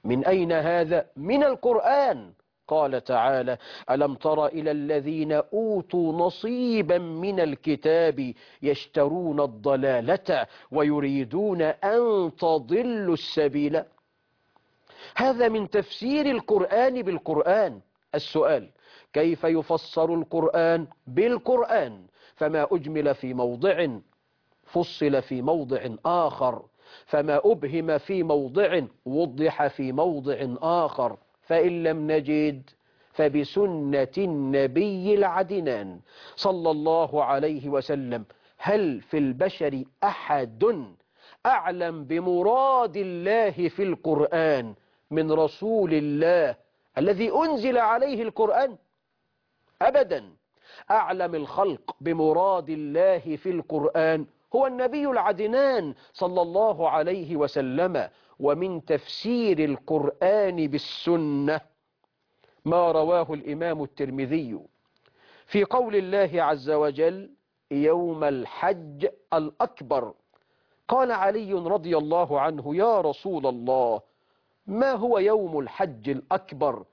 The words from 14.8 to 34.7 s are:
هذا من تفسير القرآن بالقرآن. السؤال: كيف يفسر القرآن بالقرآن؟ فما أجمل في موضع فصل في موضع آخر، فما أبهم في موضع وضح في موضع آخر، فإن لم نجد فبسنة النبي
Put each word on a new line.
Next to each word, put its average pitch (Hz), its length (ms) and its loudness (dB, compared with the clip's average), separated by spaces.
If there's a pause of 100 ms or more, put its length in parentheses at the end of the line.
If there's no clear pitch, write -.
هذا 240 340 4
من 214 200 -2
تفسير 262 560 -2
القرآن 240 760 2
بالقرآن. 170 800 0 (360)
السؤال: 147 540 0 (440)
كيف 160 300 0
يفسر 165 720 0
القرآن 165 720 0 (200)
بالقرآن؟ 214 1000 0 (300)
فما 151 360 0
أجمل 147 440 0
في 127 180 -8
موضع 123 540 0 (760)
فصل 147 580 0
في 127 200 -8
موضع 135 400 0 (240)
آخر، 147 600 0 (400)
فما 147 400 2
أبهم 160 520 2
في 185 260 -2
موضع 156 580 0 (240)
وضح 147 640 0
في 131 240 -4
موضع 143 460 -2 (240)
آخر، 151 560 0 (240)
فإن 170 420 2
لم 156 280 -2
نجد 151 580 0 (440)
فبسنة 147 960 0 (100)
النبي 170 1000 0